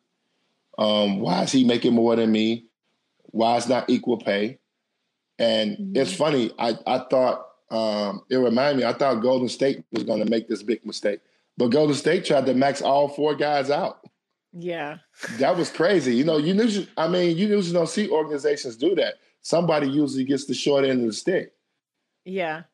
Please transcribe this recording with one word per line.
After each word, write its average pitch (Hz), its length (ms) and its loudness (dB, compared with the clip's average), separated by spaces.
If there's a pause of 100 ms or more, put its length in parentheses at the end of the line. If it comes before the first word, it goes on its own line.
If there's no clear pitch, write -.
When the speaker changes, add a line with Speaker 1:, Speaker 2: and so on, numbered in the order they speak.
(760)
Speaker 1:
Um, 104 420 2
why 175 240 0
is - 80 -4
he 131 120 4
making 120 300 2
more 117 220 4
than 113 160 2
me? 110 340 0 (680)
Why 113 260 2
is 113 100 -4
not 123 220 0
equal 120 280 2
pay? 107 420 -2 (800)
And 110 380 0
Speaker 2:
Mm-hmm. 98 200 -4
Speaker 1:
it's 160 160 0
funny, 147 460 0
I, 117 260 -2
I 127 140 0 (100)
thought, 127 360 0 (240)
um, 104 600 -2
it 127 80 0
reminded 127 400 2
me, 120 80 0
I 120 80 0
thought 127 280 0
Golden 127 280 0
State - 420 -2
was 113 120 -4
gonna 110 220 -2
make 113 220 0
this 104 160 -6
big 110 220 -4
mistake. 104 340 -6 (380)
But 120 120 0
Golden 147 260 2
State 170 300 0
tried 135 200 2
to 131 80 2
max 135 280 0
all 143 260 2
four 147 280 -2
guys 143 340 0
out. 143 380 -4 (460)
Speaker 2:
Yeah. 170 440 -8 (420)
Speaker 1:
That 156 180 0
was 160 120 -2
crazy. 156 460 2
You 127 80 4
know, 160 140 0
you 151 160 0
usually, 202 340 0 (100)
I 160 100 0
mean, 175 300 0
you 202 100 0
usually 202 260 0
don't 170 160 2
see 208 200 -2
organizations 143 680 -2
do 165 180 0
that. 113 200 0 (260)
Somebody 156 480 0
usually 135 340 0
gets 135 220 -2
the 131 80 -4
short 135 320 2
end 131 160 2
of 117 60 0
the 107 60 -4
stick. - 400 -4 (720)
Speaker 2:
Yeah. 170 380 -6 (100)